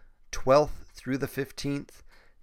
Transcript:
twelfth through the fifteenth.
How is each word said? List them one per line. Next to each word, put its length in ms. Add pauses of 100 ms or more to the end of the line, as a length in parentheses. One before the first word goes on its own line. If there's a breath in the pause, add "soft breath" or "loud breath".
(320 soft breath)
twelfth 600
through 240
the 100
fifteenth. 760 (400 soft breath)